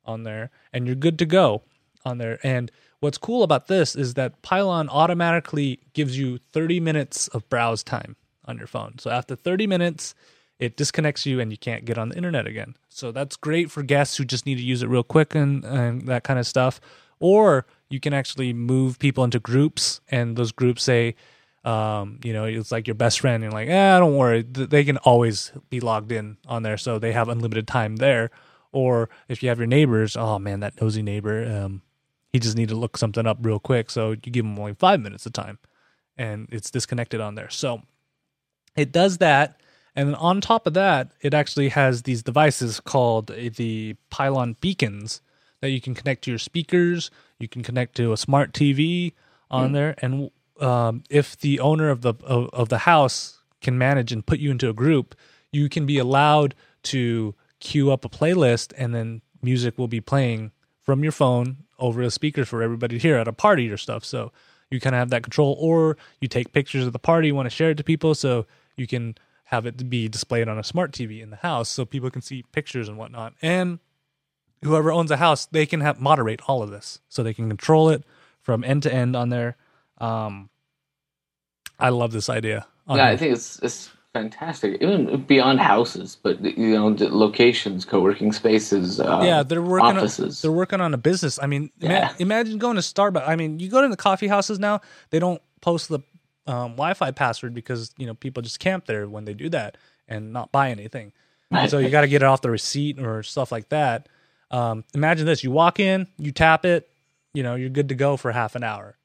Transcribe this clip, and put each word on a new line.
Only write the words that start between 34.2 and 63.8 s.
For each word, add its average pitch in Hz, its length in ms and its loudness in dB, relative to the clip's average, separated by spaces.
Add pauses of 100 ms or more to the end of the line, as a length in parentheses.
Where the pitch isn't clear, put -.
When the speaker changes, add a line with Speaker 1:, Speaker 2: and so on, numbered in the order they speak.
Speaker 1:
him 104 140 -6
only 104 160 -10
five 185 260 4
minutes 101 260 -14
of 113 60 -12
time, - 280 -10 (580)
and 110 320 -8
it's 113 220 -12
disconnected 120 480 -6
on 107 160 -8
there. 110 120 -14
So 123 340 -6 (920)
it 143 160 0
does 180 280 4
that, 147 420 4 (340)
and 143 220 0
on 185 240 2
top 220 260 0
of 156 80 0
that, 170 460 2
it 143 120 -2
actually 143 360 0
has 127 340 2
these 120 220 -4
devices 127 560 2
called, 117 500 0
uh, 117 240 -10
the 110 400 -6 (160)
Pylon 135 500 -2
Beacons 107 600 -4 (380)
that 139 100 -4
you 131 100 -4
can 127 140 -8
connect - 300 -6
to 127 80 -6
your 113 60 -6
speakers, 175 760 -2 (260)
you 117 80 -10
can 123 160 -12
connect 123 360 -4
to 117 140 2
a 107 40 0
smart 139 360 0
T 143 200 2
V 165 420 0 (380)
on 131 160 2
Speaker 2:
Hmm. 139 60 0
Speaker 1:
there, 147 280 0
and, 135 300 -4 (280)
um, 120 480 0
if 143 300 0
the 139 220 0
owner 151 300 2
of 123 100 0
the, 117 140 0 (100)
of, 123 280 0
of 120 180 -2
the 120 80 2
house - 600 2 (220)
can 127 180 -2
manage 127 320 2
and 113 160 -6
put 147 140 0
you 143 100 -2
into 123 180 -2
a 110 60 -2
group, 135 400 0 (380)
you 147 160 0
can 151 180 -2
be 143 120 2
allowed 139 580 4 (260)
to 117 540 -2 (240)
queue 139 300 0
up 131 140 0
a 120 60 -8
playlist, 151 680 0
and 120 180 -4
then 113 280 -6 (180)
music 123 380 0
will 127 100 -2
be 113 120 -4
playing 117 520 -2 (300)
from 139 200 2
your 151 100 0
phone 127 440 2 (220)
over 123 240 -2
a 120 80 0
speaker 147 340 -2
for 113 180 -4
everybody 117 360 -2
to - 40 -4
hear 156 140 6
at 113 100 2
a 110 60 -4
party 139 380 4
or 101 80 -6
stuff. 113 260 -8